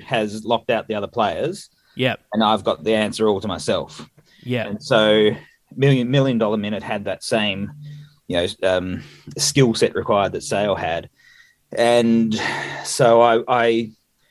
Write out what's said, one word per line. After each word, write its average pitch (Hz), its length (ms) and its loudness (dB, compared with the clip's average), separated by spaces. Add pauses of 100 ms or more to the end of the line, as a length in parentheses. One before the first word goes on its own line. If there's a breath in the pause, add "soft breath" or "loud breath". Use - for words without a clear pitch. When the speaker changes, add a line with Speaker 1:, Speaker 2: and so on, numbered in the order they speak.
Speaker 1:
has 107 380 -4
locked 113 260 -2
out 110 180 -2
the 107 80 -4
other 101 120 -6
players. 110 640 -4 (260)
Speaker 2:
Yep. 123 240 -4 (140)
Speaker 1:
And 110 100 0
I've 107 200 2
got - 200 -2
the 110 120 0
answer 107 320 0
all 98 140 0
to 110 60 -8
myself. 85 600 -6 (340 soft breath)
Speaker 2:
Yeah. 120 240 -6
Speaker 1:
And 104 140 -10
so 107 500 4 (440 loud breath)
Million, 131 340 2
Million 135 280 2
Dollar 110 200 0
Minute 104 260 -4
had 107 220 -6
that 95 180 -8
same, 101 480 -2 (560 loud breath)
you 87 100 -4
know, 87 100 0 (160)
um, 92 400 -2 (340 loud breath)
skill 123 360 2
set 110 200 0
required 95 380 0
that 90 120 -8
Sale 101 320 -2
had. 85 340 -4 (640 soft breath)
And 117 600 2 (500 loud breath)
so 117 380 4
I, 117 260 4
I, 117 440 0 (400)